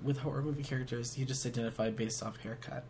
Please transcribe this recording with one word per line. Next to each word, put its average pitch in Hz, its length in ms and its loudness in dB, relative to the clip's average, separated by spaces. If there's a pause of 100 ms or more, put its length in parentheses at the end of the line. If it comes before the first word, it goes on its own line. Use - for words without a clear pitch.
with 139 160 4
horror 143 240 0
movie 147 200 2
characters, 127 560 -2
you 131 80 2
just 131 180 0
identify 113 460 2
based 113 320 0
off 110 160 -4
haircut 117 520 -6